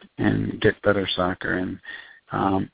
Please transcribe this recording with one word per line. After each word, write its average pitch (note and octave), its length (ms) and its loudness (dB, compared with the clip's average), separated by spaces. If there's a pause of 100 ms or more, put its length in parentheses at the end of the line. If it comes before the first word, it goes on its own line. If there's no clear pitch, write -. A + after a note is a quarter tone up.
(180)
and G#2+ 440 0
get G#2 200 2
better G2+ 340 2
soccer F#2 420 -2
and, F#2 220 -6 (520)
um, G2 420 0